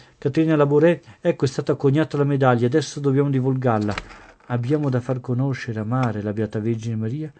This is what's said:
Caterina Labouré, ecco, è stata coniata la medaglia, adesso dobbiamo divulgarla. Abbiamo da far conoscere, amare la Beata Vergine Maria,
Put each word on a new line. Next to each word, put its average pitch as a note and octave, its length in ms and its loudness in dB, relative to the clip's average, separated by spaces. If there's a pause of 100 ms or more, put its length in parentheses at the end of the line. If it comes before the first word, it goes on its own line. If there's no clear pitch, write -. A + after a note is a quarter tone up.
(160)
Caterina D#3+ 380 2
Labouré, D3 480 4 (180)
ecco, E3+ 240 0
è C3 40 0
stata C#3+ 260 -2
coniata D3 420 0
la C#3+ 80 2
medaglia, C3 420 4
adesso D3 340 0
dobbiamo C#3 280 2
divulgarla. B2+ 640 0 (520)
Abbiamo C3 420 -2
da B2+ 120 0
far B2+ 200 -4
conoscere, B2 600 -4
amare A2 420 -2
la G#2 100 -4
Beata G#2+ 280 -4
Vergine A2+ 360 -4
Maria, C3 440 -6